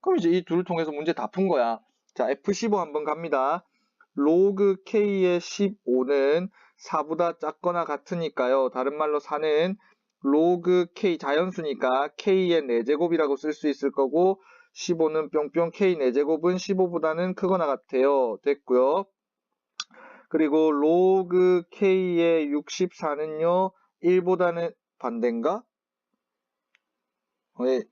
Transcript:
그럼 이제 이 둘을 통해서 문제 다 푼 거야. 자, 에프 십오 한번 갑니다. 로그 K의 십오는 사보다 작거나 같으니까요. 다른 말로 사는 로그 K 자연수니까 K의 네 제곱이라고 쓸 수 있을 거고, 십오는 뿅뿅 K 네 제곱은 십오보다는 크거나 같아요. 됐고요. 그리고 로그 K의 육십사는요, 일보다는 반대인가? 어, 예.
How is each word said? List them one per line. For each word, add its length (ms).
그럼 160
이제 120
이 140
둘을 200
통해서 280
문제 220
다 140
푼 200
거야. 320
자, 160
에프 200
십오 280
한번 240
갑니다. 600
로그 720
K의 540
십오는 1080
사보다 600
작거나 480
같으니까요. 840
다른 280
말로 220
사는 560
로그 760
K 240
자연수니까 1000
K의 460
네 200
제곱이라고 540
쓸 160
수 160
있을 220
거고, 500
십오는 580
뿅뿅 400
K 260
네 140
제곱은 460
십오보다는 800
크거나 300
같아요. 800
됐고요. 640
그리고 420
로그 1000
K의 760
육십사는요, 1200
일보다는 720
반대인가? 640
어, 80
예. 240